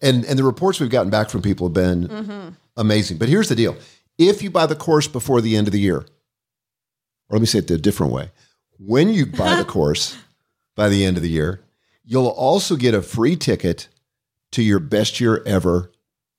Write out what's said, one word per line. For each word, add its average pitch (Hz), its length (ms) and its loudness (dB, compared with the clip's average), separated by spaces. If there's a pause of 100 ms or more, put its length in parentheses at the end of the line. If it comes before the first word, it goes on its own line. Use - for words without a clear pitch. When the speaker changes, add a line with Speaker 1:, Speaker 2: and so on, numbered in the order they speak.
Speaker 1:
And, 127 240 2
and 135 140 0
the 135 40 2
reports 151 360 0
we've 135 100 -2
gotten 110 220 0
back 107 180 0
from 95 140 -4
people 90 240 0
have 80 80 -2
been 90 320 2
Speaker 2:
Mm-hmm. 202 420 -12 (280)
Speaker 1:
amazing. 107 420 0
But 113 100 -2
here's 185 200 2
the 123 60 0
deal. 113 220 0 (400)
If 196 240 2
you 202 80 -8
buy 170 160 0
the 156 100 -2
course 151 320 0
before 123 340 0
the 110 140 0
end 107 120 2
of 101 60 -2
the 101 60 0
year, 95 180 2
or - 80 -8 (1300)
let 107 100 2
me 113 60 4
say 110 120 2
it 80 100 -4
a 85 80 2
different 80 360 0
way, 65 180 -8 (480)
when 120 340 2
you 165 140 0
buy - 280 0
the - 100 -2
Speaker 2:
<laughs> - 120 -6
Speaker 1:
course 76 400 -2 (580)
by 104 140 0
the 98 160 2
end 92 120 0
of 80 60 -4
the 85 60 -2
year, 80 320 -2 (420)
you'll 123 240 0
also 165 480 0
get 123 200 2
a 98 80 0
free 123 320 0
ticket 95 520 -2 (640)
to 120 100 0
your 101 160 4
best 107 400 -2
year 113 260 2
ever 90 460 0 (480)